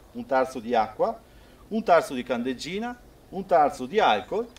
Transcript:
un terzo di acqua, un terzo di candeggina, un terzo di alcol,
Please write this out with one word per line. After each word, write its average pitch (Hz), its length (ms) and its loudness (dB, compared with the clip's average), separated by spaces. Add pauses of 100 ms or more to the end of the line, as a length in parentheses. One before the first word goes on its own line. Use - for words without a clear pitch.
(140)
un 120 120 -12
terzo 131 340 0
di 117 160 -2
acqua, 151 420 0 (520)
un 214 140 -4
terzo 160 300 4
di 123 100 -4
candeggina, 135 760 -6 (300)
un 190 160 -10
terzo 147 400 4
di 180 160 -2
alcol, 165 440 0 (140)